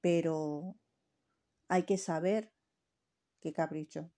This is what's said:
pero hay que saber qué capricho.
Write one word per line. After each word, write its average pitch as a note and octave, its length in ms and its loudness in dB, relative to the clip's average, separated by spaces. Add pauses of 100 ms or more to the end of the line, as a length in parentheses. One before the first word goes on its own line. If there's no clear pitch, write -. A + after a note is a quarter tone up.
pero D#3+ 760 0 (920)
hay F3+ 160 2
que G3 120 2
saber F#3+ 560 -2 (880)
qué D#3+ 120 -6
capricho. D#3 640 -4